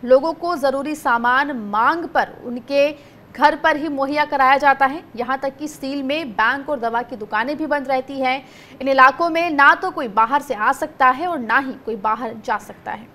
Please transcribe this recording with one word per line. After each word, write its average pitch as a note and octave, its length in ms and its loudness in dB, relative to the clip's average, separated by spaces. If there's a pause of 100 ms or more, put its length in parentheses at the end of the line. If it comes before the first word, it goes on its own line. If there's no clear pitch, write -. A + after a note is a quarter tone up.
लोगों C4 280 4
को E4+ 240 -4
जरूरी C#4 380 -2
सामान C4 580 0
मांग A#3+ 520 -2
पर C4+ 240 -2 (160)
उनके C#4 680 -2 (220)
घर D4+ 200 4
पर D#4 200 0
ही D4 120 -6
मुहैया C#4+ 360 -2
कराया C#4 320 4
जाता C#4 300 4
है। D4 160 -4 (140)
यहाँ A#3+ 220 -4
तक C4+ 200 -6
कि D4 100 -10
सील C#4 340 -8
में C#4+ 300 -4
बैंक B3+ 360 0
और D4 120 -4
दवा A#3 220 -2
की B3 140 -12
दुकानें A3 400 -4
भी D#4 100 -6
बंद C#4 220 -2
रहती C4+ 320 -4
हैं। C4 240 -2 (380)
इन C4 60 -4
इलाकों C4+ 420 6
में E4 200 0
ना C#4+ 240 6
तो F#4 160 -4
कोई C#4+ 180 -6
बाहर A3+ 340 0
से C4+ 120 -6
आ G#3+ 180 0
सकता C#4 340 0
है B3+ 200 2
और F4 120 -4
ना A#3 200 0
ही C4 140 -4
कोई A3 240 -8
बाहर A3 380 -4 (100)
जा G#3+ 140 -4
सकता - 340 -12
है। A3+ 220 -12